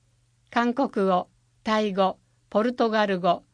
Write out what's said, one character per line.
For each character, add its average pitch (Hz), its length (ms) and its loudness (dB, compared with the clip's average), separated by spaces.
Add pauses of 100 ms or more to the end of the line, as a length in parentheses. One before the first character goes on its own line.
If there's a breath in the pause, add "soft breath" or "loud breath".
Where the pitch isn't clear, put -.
(500)
韓 240 240 0
国 233 320 -2
語、 180 240 0 (340)
タ 220 180 0
イ 208 120 -2
語、 190 240 0 (320)
ポ 208 140 2
ル 247 100 -2
ト 233 160 0
ガ 214 160 0
ル 190 140 -2
語、 175 240 0 (100)